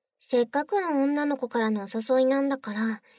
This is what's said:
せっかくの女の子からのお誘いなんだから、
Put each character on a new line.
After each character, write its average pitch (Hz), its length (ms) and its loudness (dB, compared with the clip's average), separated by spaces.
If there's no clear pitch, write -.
せ 240 260 0
っ - 20 0
か 285 180 -2
く 403 160 0
の 311 220 0
女 285 240 0
の 285 100 -2
子 240 140 -6
か 240 100 0
ら 220 100 2
の 208 140 -2
お - 20 -10
誘 226 360 0
い 262 40 4
な 269 140 2
ん 277 80 0
だ 269 80 -2
か 226 160 -10
ら、 220 300 -4